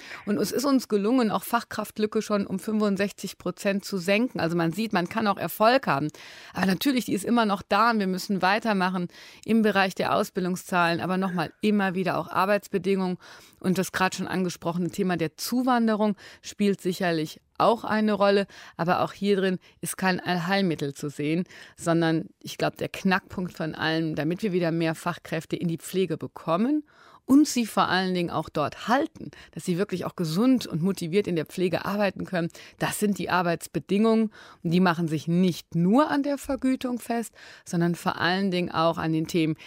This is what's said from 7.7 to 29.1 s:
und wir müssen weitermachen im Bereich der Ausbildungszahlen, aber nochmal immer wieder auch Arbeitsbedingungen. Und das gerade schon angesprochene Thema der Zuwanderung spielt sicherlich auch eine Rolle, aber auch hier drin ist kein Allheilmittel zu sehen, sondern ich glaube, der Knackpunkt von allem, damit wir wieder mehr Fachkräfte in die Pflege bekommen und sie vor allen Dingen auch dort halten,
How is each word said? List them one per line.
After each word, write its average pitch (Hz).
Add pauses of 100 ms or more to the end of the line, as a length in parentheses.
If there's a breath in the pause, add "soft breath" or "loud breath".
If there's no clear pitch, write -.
und 226
wir 196
müssen 185
weitermachen 185 (360 loud breath)
im 220
Bereich 196
der -
Ausbildungszahlen, 180
aber 185
nochmal 180
immer 202
wieder 175
auch 160
Arbeitsbedingungen. 190 (400 loud breath)
Und 185
das 185
gerade -
schon 185
angesprochene 175
Thema 185
der 160
Zuwanderung 226 (240 loud breath)
spielt 202
sicherlich 170 (200)
auch 214
eine 214
Rolle, 202 (300 loud breath)
aber 170
auch 160
hier 202
drin 185 (220 soft breath)
ist -
kein 185
Allheilmittel 175
zu 147
sehen, 156 (340 loud breath)
sondern 165 (120)
ich -
glaube, 151
der -
Knackpunkt 190
von 160
allem, 160
damit 156
wir 202
wieder 170
mehr 165
Fachkräfte -
in 170
die 165
Pflege 180
bekommen 220 (400 loud breath)
und 285
sie 240
vor 190
allen 185
Dingen 175
auch 156
dort -
halten, - (180 loud breath)